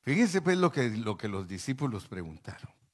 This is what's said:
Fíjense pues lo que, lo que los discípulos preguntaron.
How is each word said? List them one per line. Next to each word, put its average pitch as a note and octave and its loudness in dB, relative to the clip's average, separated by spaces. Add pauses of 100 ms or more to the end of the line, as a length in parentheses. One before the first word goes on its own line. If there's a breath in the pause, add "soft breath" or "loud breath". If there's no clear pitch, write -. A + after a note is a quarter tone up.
Fíjense F#3 4
pues F3+ 4
lo F3+ 4
que, B2+ 2
lo A2 -2
que A2 -4
los G2 -4
discípulos A2+ -4
preguntaron. - -12 (200)